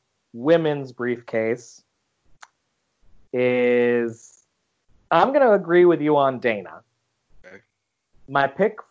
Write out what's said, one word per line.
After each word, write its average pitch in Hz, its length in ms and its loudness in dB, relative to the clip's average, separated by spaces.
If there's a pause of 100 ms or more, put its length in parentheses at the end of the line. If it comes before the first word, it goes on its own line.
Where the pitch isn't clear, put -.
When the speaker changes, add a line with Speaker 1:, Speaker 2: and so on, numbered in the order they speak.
(320)
Speaker 1:
women's 143 600 -2
briefcase 120 920 -6 (1500)
is, 123 1120 -2 (680)
I'm 185 220 2
gonna 269 200 4
agree 180 320 2
with 165 160 4
you 151 160 0
on 135 240 0
Dana. 95 420 -6 (600)
Speaker 2:
Okay. - 140 -20 (680)
Speaker 1:
My 139 180 0
pick 214 320 -4 (120)